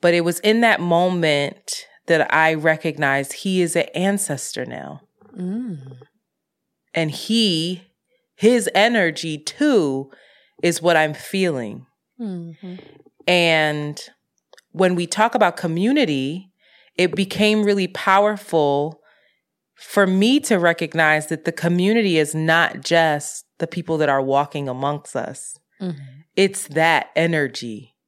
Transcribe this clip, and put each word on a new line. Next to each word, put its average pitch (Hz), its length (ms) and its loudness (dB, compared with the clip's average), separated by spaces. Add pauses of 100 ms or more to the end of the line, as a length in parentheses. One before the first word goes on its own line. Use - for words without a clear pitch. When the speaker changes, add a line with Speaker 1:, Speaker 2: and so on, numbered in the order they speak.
Speaker 1:
But 175 140 4
it 170 80 2
was 170 180 -2
in 220 200 2
that 226 200 4
moment 170 1040 0 (200)
that 165 260 2
I 160 220 4
recognized 151 800 -2
he 185 300 -2
is 170 120 -2
an 170 200 0
ancestor 185 680 -4
now. 131 360 -14 (360)
Speaker 2:
Mm. 180 640 -10 (960)
Speaker 1:
And 160 160 -2
he, 180 720 -2 (540)
his 226 380 4
energy 175 640 2
too, 151 720 0 (520)
is 165 200 0
what 165 140 4
I'm 156 180 2
feeling. 135 720 -4 (340)
Speaker 2:
Mm-hmm. 180 540 -12 (520)
Speaker 1:
And 156 760 0 (720)
when 180 220 2
we 175 120 -2
talk 220 280 0
about 190 220 2
community, 175 920 -2 (460)
it 175 180 2
became 214 500 0
really 202 240 0
powerful 170 1120 0 (760)
for - 320 2
me 208 340 4
to 214 180 0
recognize 160 680 2
that 160 160 -6
the 165 80 -2
community 180 680 2
is 147 160 0
not 160 480 2
just 160 640 0 (140)
the 170 80 -4
people 165 320 -6
that 151 100 2
are 139 140 2
walking 139 460 -2
amongst 139 460 -6
us. - 420 -10 (240)
Speaker 2:
Mm-hmm. 175 200 -8 (340)
Speaker 1:
It's 190 340 0
that 160 460 2
energy. 143 800 -4 (140)